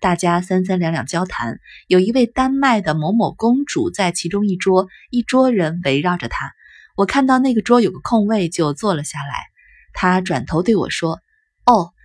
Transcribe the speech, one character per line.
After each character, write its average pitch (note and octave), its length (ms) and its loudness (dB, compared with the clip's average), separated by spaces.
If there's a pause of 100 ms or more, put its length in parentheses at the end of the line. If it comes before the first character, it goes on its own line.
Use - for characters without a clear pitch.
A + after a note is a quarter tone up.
大 F3+ 140 2
家 F3 260 0
三 F#3 240 -2
三 F#3 140 -2
两 E3 140 -2
两 C#3 140 -4
交 F3 180 -4
谈。 - 340 -8 (300)
有 F3+ 100 4
一 F#3+ 140 2
位 B3 140 4
丹 C4 260 -2
麦 C4+ 280 2
的 E3+ 140 -2
某 D#3 160 -2
某 G#3+ 220 2
公 B3 320 0
主 D3+ 260 -2
在 F3+ 220 -2
其 - 160 -6
中 G3+ 180 -2
一 F#3+ 100 0
桌， F#3 300 2 (240)
一 B3 120 -2
桌 C4 280 2
人 F3 340 -2
围 C#3 160 0
绕 F3+ 160 0
着 A#2+ 120 -6
她。 C3+ 240 -8 (440)
我 G3 80 2
看 C4+ 220 2
到 B3+ 140 4
那 C4 120 2
个 A3 100 0
桌 A#3+ 180 4
有 F#3+ 100 2
个 - 80 -12
空 G#3+ 280 0
位， G3+ 220 0
就 D#3+ 240 0
坐 G3 220 -2
了 D3 80 -4
下 D3+ 160 -10
来。 C#3+ 160 -10 (580)
她 F#3 280 0
转 E3+ 260 -4
头 E3+ 160 -2
对 A3 140 2
我 D#3+ 120 -2
说 - 320 -4 (460)
：“哦， G#3 240 4 (140)